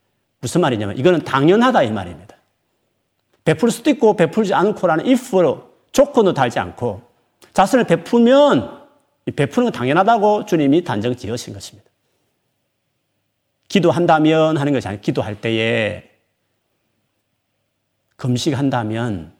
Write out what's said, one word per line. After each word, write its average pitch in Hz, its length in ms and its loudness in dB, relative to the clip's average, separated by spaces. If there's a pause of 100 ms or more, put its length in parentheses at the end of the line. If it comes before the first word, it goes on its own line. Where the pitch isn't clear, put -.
(400)
무슨 147 200 -2
말이냐면 107 380 -2
이거는 156 240 2
당연하다 196 640 2
이 107 80 -4
말입니다. 90 440 -12 (1080)
베풀 160 260 0
수도 - 200 -4
있고 214 260 2
베풀지 180 380 0
않고라는 165 520 0
if로 185 640 0 (220)
조건도 190 420 2
달지 127 240 -2
않고 101 540 -8 (400)
자선을 196 320 2
베풀면 233 1000 2 (440)
이 - 40 -8
베푸는 147 360 -2
건 233 60 -2
당연하다고 196 760 2
주님이 156 380 2
단정 120 300 -4
지으신 113 380 -10
것입니다. - 380 -20 (1800)
기도한다면 160 880 2
하는 143 160 -2
것이 117 160 -2
아니라 101 120 -6
기도할 110 400 -6
때에, 113 720 -2 (2000)
금식한다면 120 1200 -4